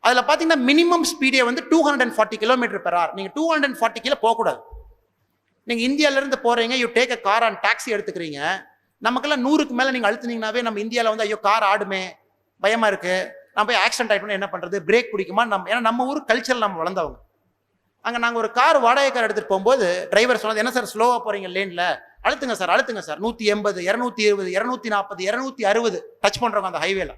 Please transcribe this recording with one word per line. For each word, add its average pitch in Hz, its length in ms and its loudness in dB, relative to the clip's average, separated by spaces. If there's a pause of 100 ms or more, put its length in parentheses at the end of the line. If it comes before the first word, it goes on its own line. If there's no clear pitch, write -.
அதுல 247 200 4
பாத்தீங்கன்னா, 311 380 2
மினிமம் 320 460 4
ஸ்பீடே 262 400 2
வந்து 240 240 -2
டூ 311 200 4
ஹண்ட்ரட் 285 120 0
அண்ட் 240 120 0
ஃபார்ட்டி 214 260 0
kilometer 233 460 0
per 175 120 0
hour. 170 160 0
நீங்க 190 220 -8
டூ 320 220 0
ஹண்ட்ரட் 277 240 -2
ஃபார்ட்டி 226 200 -2
கீழே 277 200 0
போகக்கூடாது. 214 400 0 (1040)
நீங்க 233 180 -2
இந்தியால 285 340 2
இருந்து 269 260 -2
போறீங்க, 233 460 0
you 233 40 -6
take 247 180 2
a 233 100 -4
car 202 220 2
and 220 140 0
taxi 226 340 -2
எடுத்துக்கிறீங்க. 180 720 -6 (360)
நமக்கெல்லாம் 254 420 -2
நூறுக்கு 294 300 2
மேல 262 200 0
நீங்க 233 220 0
அழுத்துனீங்கன்னாவே 240 500 -4
நம்ம 220 180 -4
இந்தியால 233 220 -2
வந்து, 220 200 0
"ஐயோ, 214 140 -2
கார் 214 260 2
ஆடுமே, 196 460 0 (520)
பயமா 220 260 2
இருக்கு, 185 460 -2 (220)
நான் 208 120 0
போய் 233 100 0
ஆக்சிடென்ட் 220 340 2
ஆயிட்டோம்னா 202 180 0
என்ன 196 240 -4
பண்றது, 180 340 -6
பிரேக் 233 260 4
பிடிக்குமா?" 208 340 -2
நம்ம, 202 160 -2
ஏன்னா 208 180 -2
நம்ம 240 260 0
ஊர் 285 200 -6
கல்ச்சர் 254 320 0
நம்ம 190 240 -2
வளர்ந்தவங்க. 170 320 -4 (880)
அங்க 233 180 -4
நாங்க 233 200 0
ஒரு 220 120 -2
கார், 277 280 4
வாடகை 262 340 4
கார் 247 100 0
எடுத்துட்டு 214 260 -2
போகும்போது 190 600 2
டிரைவர் 233 300 4
சொன்னது, 214 320 -2
"என்ன - 20 -10
சார் 220 300 -2
ஸ்லோவா 240 240 2
போறீங்க 202 220 -6
லேன்ல, 180 500 -2 (240)
அழுத்துங்க 262 300 -2
சார், 185 160 -4
அழுத்துங்க 226 300 0
சார், 156 220 -10
நூத்தி 233 160 -4
எண்பது, 208 460 0
இருநூத்தி 233 380 -2
இருபது, 196 300 2
இருநூத்தி 233 360 -2
நாற்பது, 202 380 -4
இருநூத்தி 240 380 -4
அறுபது" 208 600 0
டச் 196 200 0
பண்றவங்க 190 280 0
அந்த 165 80 -6
ஹைவேல. 175 400 -2